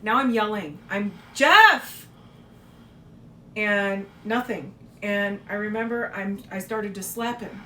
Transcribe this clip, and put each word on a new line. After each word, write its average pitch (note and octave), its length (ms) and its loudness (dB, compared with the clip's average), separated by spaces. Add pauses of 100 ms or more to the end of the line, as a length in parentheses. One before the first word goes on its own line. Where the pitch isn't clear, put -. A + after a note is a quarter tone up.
Now G#3+ 140 2
I'm C4 140 4
yelling. G#3+ 480 -2 (120)
I'm, G3+ 220 -2 (220)
Jeff! F4+ 720 6 (1500)
And G3+ 500 0 (180)
nothing. G#3+ 500 -2 (280)
And G3+ 460 -2
I G3 60 -6
remember A3 600 -4
I'm, G3 360 -4
I G3 80 -8
started G#3 380 -4
to F#3+ 60 -8
slap A#3 380 -6
him. G3 260 -12